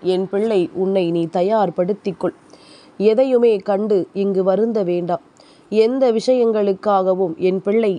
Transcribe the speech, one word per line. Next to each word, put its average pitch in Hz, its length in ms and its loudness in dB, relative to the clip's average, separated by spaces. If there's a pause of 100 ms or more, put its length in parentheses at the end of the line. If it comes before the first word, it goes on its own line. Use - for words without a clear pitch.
(100)
என் 185 180 -2
பிள்ளை 208 320 0 (140)
உன்னை 190 360 0
நீ 170 200 -2
தயார்படுத்திக்கொள். 190 1040 -2 (640)
எதையுமே 233 640 4
கண்டு 208 360 0 (160)
இங்கு 196 300 -2
வருந்த 208 400 0
வேண்டாம். 175 400 -4 (480)
எந்த 233 400 2
விஷயங்களுக்காகவும் 202 1300 0
என் 185 220 0
பிள்ளை 214 360 0